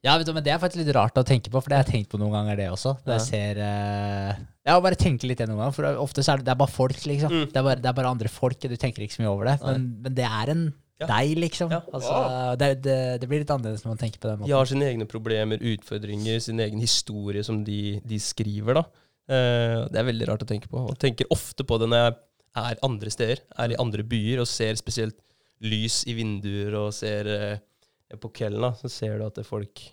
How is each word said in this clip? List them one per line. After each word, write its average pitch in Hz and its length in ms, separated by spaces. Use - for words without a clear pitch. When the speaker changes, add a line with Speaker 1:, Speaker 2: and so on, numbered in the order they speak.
Speaker 1:
Ja, 156 140
vet 165 100
du, 165 60
men 156 100
det 147 100
er 170 60
faktisk 175 260
litt 143 100
rart 113 200
å 127 100
tenke 123 240
på, 127 120
for - 80
det 139 80
har 139 80
jeg - 80
tenkt 107 160
på 104 100
noen 104 120
ganger 104 260
det 98 140
også. 131 340
Når 127 80
jeg 113 60
Speaker 2:
Ja. 113 60
Speaker 1:
ser, 104 340
eh, 101 760
jeg 147 80
har 180 80
bare 180 140
tenkt 139 280
litt 127 140
det 113 120
noen 107 100
ganger, 131 140
for 151 100
ofte 139 260
så 147 100
er 135 40
det, 127 80
det 131 60
er 127 40
bare 135 160
folk, 131 240
liksom. 147 260
Speaker 2:
Mm. 156 200
Speaker 1:
Det 131 60
er 131 60
bare, 131 180
det 123 40
er 127 80
bare 131 180
andre 110 180
folk, 127 300
du 123 180
tenker 120 260
ikke - 140
så 113 60
mye 104 100
over 98 120
det. 139 160
Speaker 3:
Nei. 135 120
Speaker 1:
Men, 123 280
men 131 140
det 123 100
er 110 260
en 160 220
Speaker 2:
Ja. - 80
Speaker 1:
deg, 139 300
liksom. 170 340
Speaker 2:
Ja. 170 100
Speaker 1:
Altså, 127 160
Speaker 2:
Ja. 127 460
Speaker 1:
det, 135 260
det, 131 400
det 127 80
blir 147 100
litt 151 120
annerledes 110 320
når 110 60
man 110 80
tenker 117 220
på 110 100
den 107 100
måten. 113 80
Speaker 2:
De 143 60
har 135 120
sine 135 200
egne 117 200
problemer, 110 540
utfordringer, 107 800
sin 113 180
egen 107 200
historie 104 640
som 107 200
de, 104 420
de 110 120
skriver, 104 580
da. 165 100
Eh, 120 600
det - 80
er 120 80
veldig 117 220
rart 107 120
å 107 60
tenke 104 220
på. 127 200
Og 131 80
tenker 127 320
ofte - 360
på 117 140
det 113 100
når 120 160
jeg 117 100
er 117 260
andre 107 300
steder, 117 280
er 117 120
i - 60
andre 107 260
byer, 117 360
og 117 80
ser 110 280
spesielt 110 420
lys 110 460
i 120 60
vinduer, 104 600
og 104 200
ser, 104 340
eh, 104 300
på - 160
kvelden, 107 300
da, 123 100
så 117 180
ser 107 300
du 107 60
at - 200
folk - 360